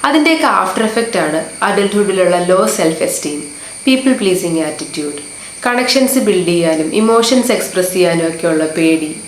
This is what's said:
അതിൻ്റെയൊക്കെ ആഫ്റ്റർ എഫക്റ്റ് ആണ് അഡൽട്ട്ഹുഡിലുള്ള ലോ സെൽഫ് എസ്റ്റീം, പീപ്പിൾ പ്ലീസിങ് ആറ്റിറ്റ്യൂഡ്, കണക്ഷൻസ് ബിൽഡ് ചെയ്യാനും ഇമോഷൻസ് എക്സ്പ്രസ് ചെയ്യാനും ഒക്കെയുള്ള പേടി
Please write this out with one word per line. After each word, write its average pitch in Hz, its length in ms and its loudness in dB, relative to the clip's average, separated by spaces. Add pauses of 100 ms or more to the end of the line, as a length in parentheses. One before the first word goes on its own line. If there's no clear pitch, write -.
അതിൻ്റെയൊക്കെ 311 400 2
ആഫ്റ്റർ 196 380 0
എഫക്റ്റ് 220 360 -2
ആണ് 160 260 -2 (160)
അഡൽട്ട്ഹുഡിലുള്ള 190 760 2
ലോ 185 300 2
സെൽഫ് 160 360 0
എസ്റ്റീം, 147 400 -4 (420)
പീപ്പിൾ 262 280 2
പ്ലീസിങ് 180 480 0
ആറ്റിറ്റ്യൂഡ്, 151 540 -6 (500)
കണക്ഷൻസ് 254 540 2
ബിൽഡ് 190 280 2
ചെയ്യാനും 165 480 0
ഇമോഷൻസ് 226 560 4
എക്സ്പ്രസ് 185 420 -2
ചെയ്യാനും 170 340 2
ഒക്കെയുള്ള 160 380 -2
പേടി 160 640 0